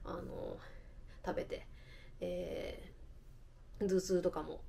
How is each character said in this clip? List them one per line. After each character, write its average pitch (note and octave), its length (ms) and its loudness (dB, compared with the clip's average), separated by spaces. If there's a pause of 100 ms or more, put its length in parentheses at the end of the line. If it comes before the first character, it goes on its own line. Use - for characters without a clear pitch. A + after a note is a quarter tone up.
あ - 100 -2
の、 - 420 -2 (680)
食 - 120 2
べ C3+ 80 2
て、 - 220 -4 (540)
え F3 720 0 (880)
ー、 G3+ 80 6
頭 F#3 120 8
痛 F3+ 220 6
と F3 80 10
か D#3 120 2
も D#3 260 -4